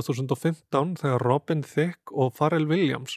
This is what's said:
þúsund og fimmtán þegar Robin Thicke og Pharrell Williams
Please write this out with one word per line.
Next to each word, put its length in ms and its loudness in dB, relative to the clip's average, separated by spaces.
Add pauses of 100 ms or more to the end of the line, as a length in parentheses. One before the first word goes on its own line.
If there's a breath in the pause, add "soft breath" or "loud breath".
þúsund 260 -4
og 80 -2
fimmtán 560 -2
þegar 240 0
Robin 400 2
Thicke 560 -4
og 160 2
Pharrell 320 2
Williams 520 0